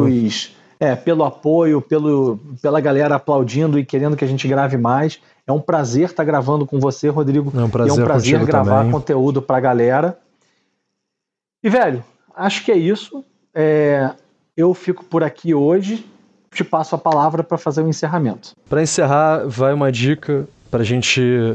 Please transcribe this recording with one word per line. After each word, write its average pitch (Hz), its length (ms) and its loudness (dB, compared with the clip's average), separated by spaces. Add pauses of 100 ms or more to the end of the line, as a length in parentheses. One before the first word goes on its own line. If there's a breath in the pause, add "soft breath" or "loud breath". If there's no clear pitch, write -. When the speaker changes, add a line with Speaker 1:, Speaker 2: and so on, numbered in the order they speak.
Speaker 1:
pelos, 117 480 -2 (240 soft breath)
é, 135 160 0
pelo 160 280 0
apoio, 151 560 2
pelo, 139 600 0 (220)
pela 147 200 0
galera 143 340 2
aplaudindo 143 640 0
e 135 80 0
querendo 151 320 -2
que 143 80 -2
a - 20 -2
gente 135 200 -4
grave 135 280 0
mais. 127 440 0 (260 soft breath)
É 160 60 -4
um 156 80 0
prazer 151 540 0
tá 160 100 -2
gravando 147 420 0
com 139 140 -4
você, 139 300 0
Rodrigo. 143 460 -2
Speaker 2:
É 123 60 0
um 117 60 0
Speaker 1:
E 107 40 -2
Speaker 2:
prazer 120 280 2
Speaker 1:
é - 20 4
um 117 40 2
prazer 127 280 2
Speaker 2:
contigo 113 180 2
Speaker 1:
gravar 131 260 2
Speaker 2:
também. 117 140 2
Speaker 1:
conteúdo 139 480 0
pra 131 200 0
galera. 127 580 0 (1500)
E, 220 60 2
velho, 180 340 0 (320)
acho 196 300 -4
que 233 60 2
é 196 60 4
isso. 208 460 -2 (340)
É, 147 540 2 (440)
eu 175 180 2
fico 180 320 -6
por 165 180 0
aqui 165 300 -4
hoje. 190 520 0 (480)
Te 139 100 -4
passo 160 320 -4
a - 20 -2
palavra 160 460 0
pra 165 140 -4
fazer 160 240 -4
o 160 60 0
encerramento. 156 640 -4 (180)
Speaker 2:
Pra 147 120 0
encerrar, 156 640 0
vai 135 280 0
uma 139 180 0
dica 139 560 -2 (240)
pra 117 140 0
gente 123 360 0 (340)